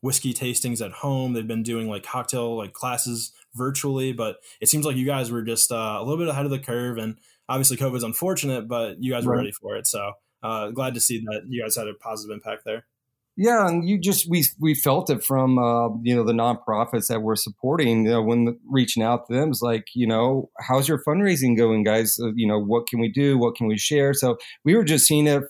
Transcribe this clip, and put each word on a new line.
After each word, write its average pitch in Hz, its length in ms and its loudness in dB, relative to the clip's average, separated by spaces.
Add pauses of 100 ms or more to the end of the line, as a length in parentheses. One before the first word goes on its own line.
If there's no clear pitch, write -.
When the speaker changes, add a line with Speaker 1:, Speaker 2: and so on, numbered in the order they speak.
Speaker 1:
whiskey 131 300 -2
tastings 120 540 -4
at 92 60 -8
home. 131 420 -2
They've 110 140 -4
been 113 160 -4
doing, 113 260 -4
like, 104 140 -8
cocktail, 120 520 -6
like, 104 180 -10
classes 120 580 -6 (240)
virtually. 131 580 -4
But 110 220 -6 (260)
it - 60 -2
seems 151 180 2
like 135 100 -2
you 127 120 -2
guys 131 240 -2
were 120 100 -4
just, 113 300 0
uh, 110 280 -4
a 107 40 -6
little 151 160 -4
bit 170 80 -2
ahead 143 180 -2
of 139 60 -4
the 135 80 -4
curve. 123 400 -6
And 110 180 -6 (300)
obviously 131 300 0
covid's 127 260 -2
unfortunate, 127 640 -4
but 117 340 -4
you 127 100 -2
guys 120 140 -2
were 123 60 2
Speaker 2:
Right. 120 80 2
Speaker 1:
ready 104 140 -4
for 104 220 -10
it. 110 120 -4
So, 101 240 -4 (320)
uh, 110 260 -4
glad 127 240 -4
to 117 60 -6
see 113 220 0
that 107 260 -8
you 120 160 -6
guys 110 120 -4
had 107 120 -4
a 104 80 -10
positive 107 400 -12
impact 107 300 -12
there. 113 200 -8 (560)
Speaker 2:
Yeah, 214 280 4
and 170 180 0
you 202 100 2
just, 175 320 0
we, 170 140 2 (160)
we 156 160 4
felt 143 340 2
it 123 140 0
from, 131 340 2
uh, 117 440 2
you 120 120 2
know, 117 120 4
the 117 80 2
nonprofits 113 760 0
that 113 140 -2
we're 107 160 0
supporting, 120 640 2
you 110 80 4
know, 117 100 4
when 117 220 4
the, 117 160 0 (100)
reaching 127 320 2
out 120 260 0
to 120 60 -6
them 147 180 2
is 120 100 -2
like, 117 320 0
you 120 140 0
know, 120 420 2 (100)
"How's 135 300 0
your 151 120 0
fundraising 151 540 2
going, 110 280 4
guys? 110 380 2
Uh, 113 140 -2
you 117 100 0
know, 107 140 2
what 113 280 0
can 117 120 -2
we 117 80 2
do? 139 300 2
What 120 180 2
can 117 120 -2
we 107 100 0
share?" 139 360 2
So 127 220 2 (300)
we 165 100 6
were 226 80 6
just 156 220 4
seeing 151 200 4
it 143 240 4